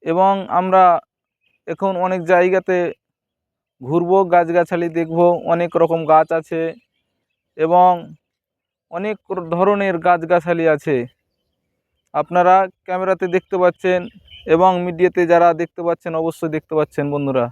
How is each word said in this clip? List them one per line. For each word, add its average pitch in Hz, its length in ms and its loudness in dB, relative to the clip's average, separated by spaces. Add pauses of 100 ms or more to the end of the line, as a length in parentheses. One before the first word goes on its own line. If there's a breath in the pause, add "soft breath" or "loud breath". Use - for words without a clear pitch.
এবং 185 300 2 (240)
আমরা 185 260 2 (840)
এখন 190 260 -6 (120)
অনেক 185 160 -4 (100)
জায়গাতে 185 460 2 (1040)
ঘুরবো, 170 360 0 (160)
গাছগাছালি 170 540 0 (100)
দেখব, 165 220 -4 (340)
অনেক 170 180 -2 (100)
রকম 165 180 0 (120)
গাছ 160 180 4 (100)
আছে 160 220 -6 (960)
এবং 175 320 4 (1000)
অনেক 196 260 -8 (380)
ধরনের 196 400 0 (100)
গাছগাছালি 170 680 0
আছে। 143 220 -4 (1160)
আপনারা 175 420 2 (320)
ক্যামেরাতে 185 380 -4 (100)
দেখতে 185 220 -4
পাচ্ছেন 180 420 0 (540)
এবং 180 180 4 (140)
মিডিয়াতে 180 360 0 (100)
যারা 170 160 6 (140)
দেখতে 170 260 -8
পাচ্ছেন, 170 240 -6 (100)
অবশ্যই 165 340 -6
দেখতে - 200 -8
পাচ্ছেন 151 360 -2
বন্ধুরা। 139 400 -2